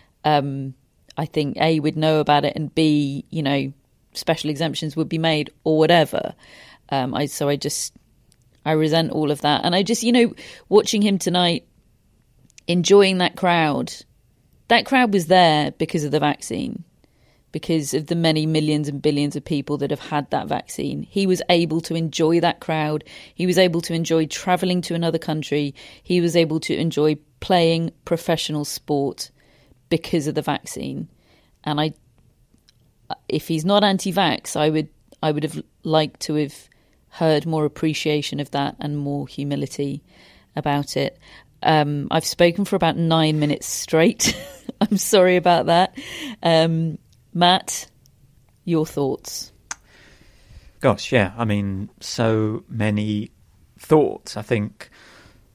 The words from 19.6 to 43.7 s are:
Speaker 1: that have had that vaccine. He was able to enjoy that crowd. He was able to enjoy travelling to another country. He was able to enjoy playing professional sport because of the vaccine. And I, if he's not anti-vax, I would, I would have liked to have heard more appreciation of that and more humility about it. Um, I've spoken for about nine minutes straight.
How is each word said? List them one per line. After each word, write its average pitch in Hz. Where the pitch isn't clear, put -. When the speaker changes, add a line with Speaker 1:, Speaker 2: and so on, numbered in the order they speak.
Speaker 1:
that 143
have 143
had 147
that -
vaccine. -
He 196
was 185
able 170
to 165
enjoy 165
that 170
crowd. 151
He 175
was 180
able 175
to 170
enjoy 165
travelling 180
to 170
another 165
country. 147
He 180
was 170
able 160
to -
enjoy 151
playing 165
professional 160
sport -
because 160
of 147
the 156
vaccine. 143
And 151
I, 156
if -
he's 160
not 202
anti-vax, 190
I 156
would, 156
I 156
would 147
have 151
liked 156
to -
have 151
heard 156
more 156
appreciation 151
of 143
that 143
and 147
more 143
humility 143
about 143
it. 139
Um, 147
I've 160
spoken 175
for 202
about 165
nine 160
minutes 147
straight. -